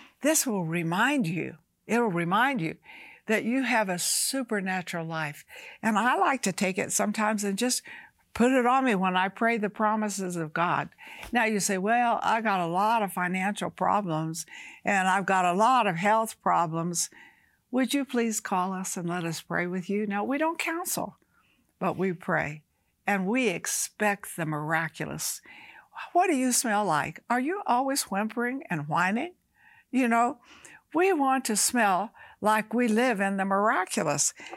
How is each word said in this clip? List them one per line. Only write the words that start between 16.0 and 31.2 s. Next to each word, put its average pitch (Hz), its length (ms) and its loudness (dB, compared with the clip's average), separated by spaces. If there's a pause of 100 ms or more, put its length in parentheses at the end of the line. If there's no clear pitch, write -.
problems. 170 680 0 (600)
Would 247 240 0
you 277 100 0
please 233 360 -2
call 185 320 -2
us 185 240 -6
and 170 120 -4
let 175 160 -2
us 165 160 -4
pray 175 260 -2
with 180 240 -4
you?" 208 160 -2
Now, 202 180 -2
we 262 140 -2
don't 320 200 -2
counsel, 339 580 -4 (640)
but 180 180 -2
we 185 160 0
pray 156 500 -4 (440)
and 196 200 0
we 240 220 0
expect - 880 -4
the 165 100 -4
miraculous. 156 920 -4 (720)
What 370 160 4
do 302 80 2
you 254 160 2
smell 214 320 0
like? 156 440 -2
Are 247 120 0
you 349 260 -4
always 269 380 0
whimpering 233 680 -4
and 151 180 -4
whining? 202 460 0 (560)
You 247 180 2
know, 233 300 2 (560)
we 381 180 4
want 269 340 2